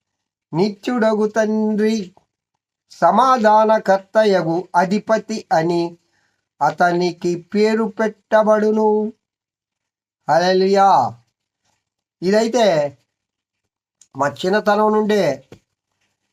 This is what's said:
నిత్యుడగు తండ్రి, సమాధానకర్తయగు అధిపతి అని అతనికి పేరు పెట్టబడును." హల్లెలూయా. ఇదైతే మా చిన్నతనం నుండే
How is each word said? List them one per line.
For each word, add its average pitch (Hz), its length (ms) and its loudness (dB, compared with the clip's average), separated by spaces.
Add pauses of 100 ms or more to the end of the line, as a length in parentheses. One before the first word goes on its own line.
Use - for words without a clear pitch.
(540)
నిత్యుడగు 214 720 -2
తండ్రి, 214 880 -2 (720)
సమాధానకర్తయగు 214 1900 2
అధిపతి 214 760 -2
అని 170 460 -2 (640)
అతనికి 175 760 -2
పేరు 214 480 -2
పెట్టబడును." 214 1300 0 (1160)
హల్లెలూయా. 185 920 2 (1000)
ఇదైతే 202 760 0 (1200)
మా 139 100 -2
చిన్నతనం 208 640 0
నుండే 202 560 -2 (840)